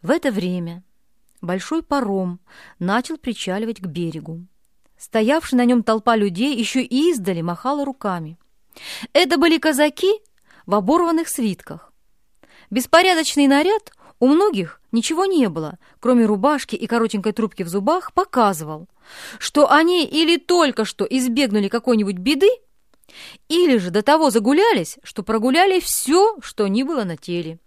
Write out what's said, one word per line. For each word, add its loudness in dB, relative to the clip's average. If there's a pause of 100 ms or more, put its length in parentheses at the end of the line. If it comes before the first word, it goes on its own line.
В -6
это 0
время -6 (580)
большой -4
паром -4 (380)
начал -4
причаливать -6
к -10
берегу. -8 (500)
Стоявшая 0
на 2
нем 2
толпа 0
людей -2
еще -2
издали -2
махала -4
руками. -8 (760)
Это 4
были 4
казаки 2 (440)
в -2
оборванных 2
свитках. -6 (800)
Беспорядочный 2
наряд, 2 (280)
у 4
многих 2 (120)
ничего 0
не 2
было, -8 (220)
кроме 4
рубашки 0
и -6
коротенькой -2
трубки -4
в -10
зубах, -2
показывал, -2 (500)
что 2
они 4
или 0
только 0
что -6
избегнули 0
какой-нибудь 0
беды, 2 (960)
или 4
же -4
до 0
того 4
загулялись, 0
что -14
прогуляли 2
все, 0
что -4
ни 0
было -4
на -8
теле. -8